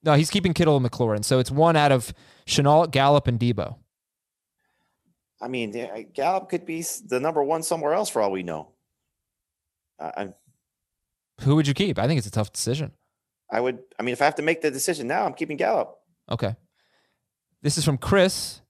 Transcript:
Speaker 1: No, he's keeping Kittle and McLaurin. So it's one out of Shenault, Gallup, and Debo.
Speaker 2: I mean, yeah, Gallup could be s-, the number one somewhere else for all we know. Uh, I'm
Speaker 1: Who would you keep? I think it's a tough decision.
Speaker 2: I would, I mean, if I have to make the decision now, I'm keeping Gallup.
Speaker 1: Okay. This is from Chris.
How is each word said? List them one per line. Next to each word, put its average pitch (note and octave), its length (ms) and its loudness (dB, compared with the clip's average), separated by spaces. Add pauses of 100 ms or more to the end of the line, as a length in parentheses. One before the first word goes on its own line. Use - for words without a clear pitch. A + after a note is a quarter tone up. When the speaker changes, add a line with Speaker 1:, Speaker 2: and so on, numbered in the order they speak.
Speaker 1:
No, D#3 100 4
he's D3+ 160 4
keeping F#3 240 0
Kittle D#3+ 240 4
and B2+ 80 2
McLaurin. A2 380 0
So C3 160 2
it's B2+ 120 0
one D#3+ 240 4
out D3 160 6
of B2+ 220 0 (340)
Shenault, D3+ 440 4
Gallup, C#3+ 360 4
and A#2+ 120 0
Debo. A2+ 360 -2 (1700)
Speaker 2:
I A#2+ 60 -10
mean, A#2+ 260 -6
yeah, A2+ 280 -10
Gallup F#3 480 -4
could F3+ 160 -6
be E3 140 -8
s-, - 200 -10
the B2+ 200 -4
number D3+ 240 -2
one D#3+ 200 -2
somewhere D#3+ 300 -2
else G3+ 160 -2
for A2+ 120 -2
all G2+ 100 0
we F#2+ 120 -4
know. D#2 260 -8 (1300)
Uh, D#2 160 -10
I'm F#2+ 180 -10 (1080)
Speaker 1:
Who C3+ 140 2
would D3+ 120 4
you C#3+ 60 0
keep? F#3+ 260 -2
I A2+ 80 0
think D#3 100 0
it's G#2 100 -4
a - 40 -14
tough A2 200 -4
decision. C#3+ 400 -6 (600)
Speaker 2:
I A2 100 0
would, B2+ 180 -2 (180)
I G#2 60 -6
mean, A#2+ 100 -2
if A#2+ 80 -2
I C#3+ 40 6
have D3+ 100 4
to D3+ 60 -4
make D#3+ 200 0
the D3+ 100 0
decision C3+ 360 -4
now, F#3 180 -2
I'm C#3+ 80 -4
keeping D#3 240 -8
Gallup. F#3+ 400 -2 (320)
Speaker 1:
Okay. A2+ 260 -4 (1080)
This D3 160 -2
is D3+ 80 -4
from C#3+ 120 2
Chris. - 720 0